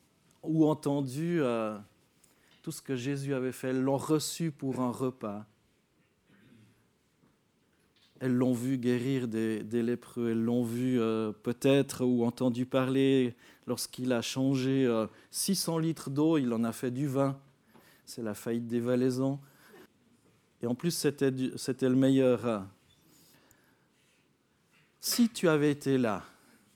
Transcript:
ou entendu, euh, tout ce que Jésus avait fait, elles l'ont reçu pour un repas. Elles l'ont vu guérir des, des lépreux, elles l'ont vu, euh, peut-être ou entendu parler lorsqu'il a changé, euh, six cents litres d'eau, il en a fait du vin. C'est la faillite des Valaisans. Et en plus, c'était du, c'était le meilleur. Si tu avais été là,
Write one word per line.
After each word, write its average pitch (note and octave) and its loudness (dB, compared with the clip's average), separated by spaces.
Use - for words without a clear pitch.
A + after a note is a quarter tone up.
ou D#3 4
entendu, D3 0
euh, A2+ -2
tout - -10
ce - -10
que C3+ -4
Jésus C#3 -4
avait B2+ -2
fait, - -6
elles C3 0
l'ont C3+ 2
reçu D#3 -2
pour C3 -6
un B2+ 0
repas. A2 -6
Elles C3 0
l'ont B2+ 2
vu B2 -2
guérir B2 0
des, A2 -2
des A#2 -2
lépreux, A#2 -2
elles A2+ 0
l'ont A#2+ 2
vu, A#2+ 0
euh, A2 0
peut-être C3+ 2
ou B2 2
entendu B2 0
parler C3 2
lorsqu'il B2+ -4
a A#2 0
changé, C3+ 0
euh, A2+ 2
six - -2
cents E3 -2
litres D#3+ -4
d'eau, D3+ 2
il B2 2
en A2+ 0
a A#2 -2
fait B2+ -4
du C3 -4
vin. C3+ 0
C'est - -12
la G#2+ -6
faillite A#2+ -6
des A#2 -2
Valaisans. B2+ 0
Et A#2+ -6
en A#2+ 0
plus, E3+ -2
c'était C#3+ 0
du, C3 -2
c'était C3 -2
le B2+ 4
meilleur. B2 2
Si - 2
tu - 2
avais D3+ 4
été C3+ 0
là, A2 0